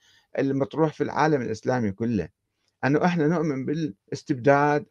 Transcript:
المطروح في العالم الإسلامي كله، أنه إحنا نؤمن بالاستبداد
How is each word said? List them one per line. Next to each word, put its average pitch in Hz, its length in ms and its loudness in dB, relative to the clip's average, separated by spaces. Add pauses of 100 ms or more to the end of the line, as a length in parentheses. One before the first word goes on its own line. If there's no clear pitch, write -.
(400)
المطروح 135 540 0
في 147 100 -6
العالم 143 380 0
الإسلامي 113 500 -2
كله، 107 380 -4 (560)
أنه 143 200 2
إحنا 175 220 2
نؤمن 151 380 -2
بالاستبداد 143 1300 0